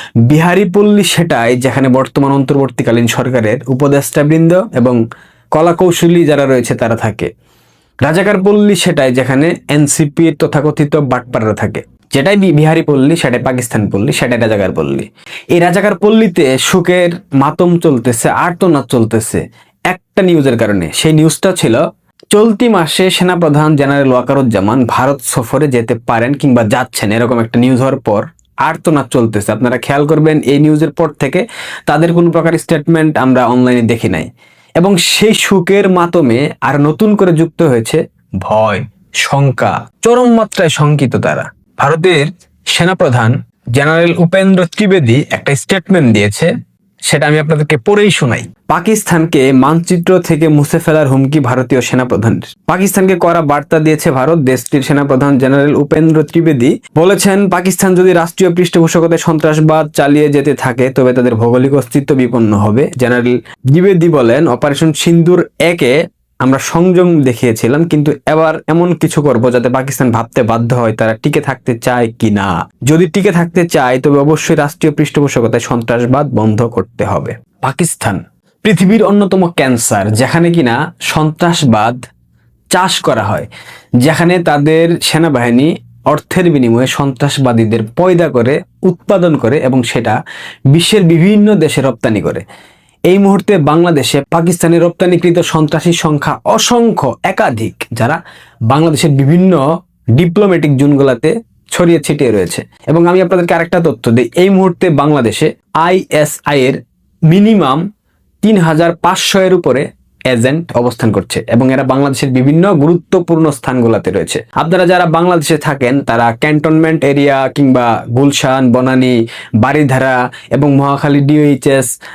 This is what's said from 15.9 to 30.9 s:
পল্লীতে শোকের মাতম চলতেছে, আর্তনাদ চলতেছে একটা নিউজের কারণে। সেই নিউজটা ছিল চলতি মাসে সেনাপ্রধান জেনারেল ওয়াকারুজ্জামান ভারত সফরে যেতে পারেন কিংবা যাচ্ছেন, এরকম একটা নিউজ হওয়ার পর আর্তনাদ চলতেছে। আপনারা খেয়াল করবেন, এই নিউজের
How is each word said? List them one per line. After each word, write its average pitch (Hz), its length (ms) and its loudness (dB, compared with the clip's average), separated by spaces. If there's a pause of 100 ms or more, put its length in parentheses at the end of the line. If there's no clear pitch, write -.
পল্লীতে 180 640 2
শোকের 180 520 0 (240)
মাতম 151 440 2
চলতেছে, 131 520 0
আর্তনাদ 165 540 0
চলতেছে 110 640 -2 (360)
একটা 180 380 -4
নিউজের 147 360 2
কারণে। 101 340 -2
সেই 156 200 -2
নিউজটা 156 400 2
ছিল 147 360 0 (420)
চলতি 226 380 2
মাসে 185 420 0
সেনাপ্রধান 156 640 2
জেনারেল 139 360 0
ওয়াকারুজ্জামান 123 760 0
ভারত 131 380 -2
সফরে 139 440 -2
যেতে 120 260 -2
পারেন 120 400 -2
কিংবা 131 280 2
যাচ্ছেন, 113 500 -4
এরকম 117 260 -2
একটা 113 200 -2
নিউজ 123 200 2
হওয়ার 131 200 -2
পর - 280 -2 (300)
আর্তনাদ 147 520 -2
চলতেছে। 113 440 -2
আপনারা 120 260 -2
খেয়াল 143 280 -2
করবেন, 151 340 2
এই 143 180 0
নিউজের 151 320 2